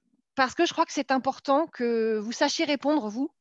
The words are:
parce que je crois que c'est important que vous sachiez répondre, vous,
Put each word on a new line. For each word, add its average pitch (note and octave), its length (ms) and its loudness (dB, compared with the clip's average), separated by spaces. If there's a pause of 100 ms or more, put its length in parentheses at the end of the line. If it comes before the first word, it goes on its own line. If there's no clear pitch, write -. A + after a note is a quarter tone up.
(360)
parce B3+ 200 2
que E4+ 100 2
je E4 80 -2
crois D#4+ 120 2
que - 80 -16
c'est C#4+ 180 -2
important C4+ 560 0
que A3+ 500 0
vous G#3+ 140 -6
sachiez D4+ 340 0
répondre, C#4 440 0
vous, B3+ 320 -4